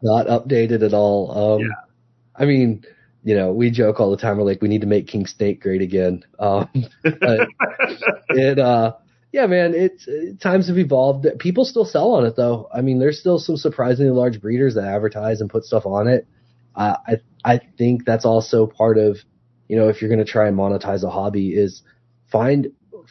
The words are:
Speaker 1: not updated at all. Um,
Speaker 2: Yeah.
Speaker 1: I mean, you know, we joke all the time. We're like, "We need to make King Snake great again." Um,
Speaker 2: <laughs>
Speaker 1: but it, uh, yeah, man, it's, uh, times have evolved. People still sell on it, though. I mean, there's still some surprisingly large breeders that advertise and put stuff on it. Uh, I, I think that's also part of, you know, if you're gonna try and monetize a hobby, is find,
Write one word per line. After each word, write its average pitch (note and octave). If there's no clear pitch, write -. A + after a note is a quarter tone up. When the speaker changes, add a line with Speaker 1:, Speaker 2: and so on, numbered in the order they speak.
Speaker 1:
not A2+
updated A#2
at G#2
all. G#2
Um, G#2+
Speaker 2:
Yeah. A2+
Speaker 1:
I D3
mean, B2
you G#2+
know, F#2
we A#2+
joke A2+
all G2+
the G2+
time. G#2
We're G#2
like, G2
"We G#2+
need G#2
to G#2
make G2+
King G2+
Snake G2+
great F#2+
again." F2+
Um, G2+
Speaker 2:
<laughs> -
Speaker 1:
but A3
it, C3+
uh, A#2
yeah, C4
man, F3+
it's, F#3
uh, D#3+
times F#3
have F3
evolved. C#3
People F3+
still A3
sell F#3
on D3
it, A2+
though. A#2+
I A#2+
mean, C3
there's D3
still F3+
some D#3+
surprisingly C3
large B2
breeders A#2+
that G2+
advertise G#2
and G#2
put A2
stuff A2
on G2+
it. B2
Uh, G2+
I, A2+
I A#2+
think A#2+
that's A2+
also A2+
part A2
of, G#2
you G#2+
know, A2
if G#2+
you're A2
gonna A2
try G#2+
and G2
monetize G2
a F#2
hobby, G2
is G2
find, C#3